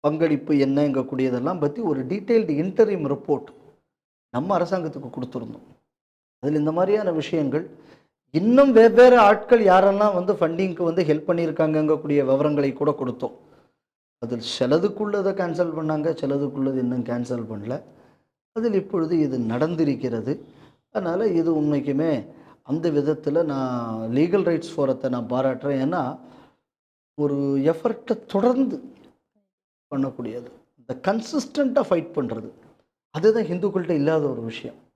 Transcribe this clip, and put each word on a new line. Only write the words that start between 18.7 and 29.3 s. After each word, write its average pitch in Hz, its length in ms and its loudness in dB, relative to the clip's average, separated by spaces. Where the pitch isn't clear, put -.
இப்பொழுது 165 320 -2
இது 131 100 -4
நடந்திருக்கிறது. 127 800 -2
அதனால 196 360 -2
இது 165 100 0
உண்மைக்குமே 147 520 0
அந்த 160 280 -4
விதத்துல 147 640 0
நான் 117 640 -4
லீகல் 175 320 2
ரைட்ஸ் 160 260 -4
ஃபோரத்தை 131 340 -2
நான் 120 260 -4
பாராட்டுறேன். 131 500 -2
ஏன்னா, 165 180 -2
ஒரு 143 160 0
எஃபர்ட்டை 220 440 -4
தொடர்ந்து 240 420 0